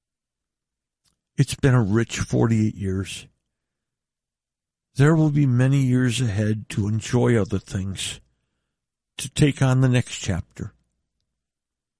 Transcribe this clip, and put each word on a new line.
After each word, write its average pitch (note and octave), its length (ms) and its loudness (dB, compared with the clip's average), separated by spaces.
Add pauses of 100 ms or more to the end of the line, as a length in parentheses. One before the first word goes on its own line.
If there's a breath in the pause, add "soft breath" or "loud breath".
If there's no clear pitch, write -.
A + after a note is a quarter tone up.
(1400)
It's - 180 0
been C3 200 2
a B2 80 4
rich A2 360 -2
forty-eight A2+ 560 0
years. F#2+ 520 -8 (1700)
There D3 180 4
will D#3 140 4
be D3 160 2
many C3 360 2
years B2+ 420 0
ahead G#2+ 480 -2
to G2+ 180 -4
enjoy A#2+ 500 0
other F#2+ 200 -2
things, - 600 -8 (960)
to - 100 -10
take C#3+ 320 0
on C3 220 2
the C3 80 4
next - 300 -2
chapter. - 520 -8 (1300)